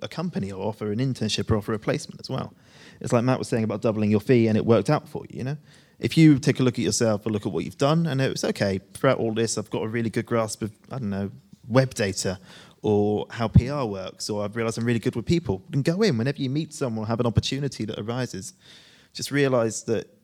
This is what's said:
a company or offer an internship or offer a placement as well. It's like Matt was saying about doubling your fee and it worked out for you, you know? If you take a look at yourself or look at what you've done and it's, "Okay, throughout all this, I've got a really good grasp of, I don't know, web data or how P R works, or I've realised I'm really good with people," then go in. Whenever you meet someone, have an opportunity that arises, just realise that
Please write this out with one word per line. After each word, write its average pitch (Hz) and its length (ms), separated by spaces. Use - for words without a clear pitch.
a 113 80
company 160 420
or 95 160
offer 107 240
an 104 80
internship 117 520
or 113 60
offer 110 180
a 104 40
placement - 420
as - 100
well. - 240
It's - 120
like 120 120
Matt 127 140
was - 100
saying 113 160
about 107 180
doubling 107 280
your 107 100
fee 117 280
and 110 80
it - 80
worked 110 240
out 151 200
for - 200
you, - 100
you 107 60
know? 143 120
If - 160
you 156 220
take 127 220
a - 20
look 123 160
at 117 60
yourself 104 420
or 110 40
look 107 160
at 101 60
what - 120
you've - 140
done 160 280
and 135 140
it's, 131 220
"Okay, 101 380
throughout - 240
all 113 160
this, 113 240
I've 101 120
got - 140
a 110 40
really 113 220
good 110 160
grasp 113 360
of, 104 100
I 127 80
don't 110 120
know, 98 200
web 127 260
data 95 460
or 104 500
how 113 160
P 117 220
R 139 180
works, 95 420
or 104 160
I've 104 120
realised 113 220
I'm 117 60
really 120 140
good 120 160
with 113 120
people," 165 440
then 139 120
go 170 200
in. 156 160
Whenever 139 240
you 127 80
meet 156 220
someone, 110 340
have 113 140
an 120 60
opportunity 135 580
that 104 160
arises, 117 540
just - 160
realise 127 520
that 110 260